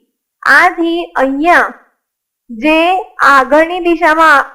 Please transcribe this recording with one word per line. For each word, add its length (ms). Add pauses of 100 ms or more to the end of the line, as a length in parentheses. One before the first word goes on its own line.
(420)
આથી 560 (180)
અહીંયા 520 (840)
જે 260 (520)
આગળની 580
દિશામાં 680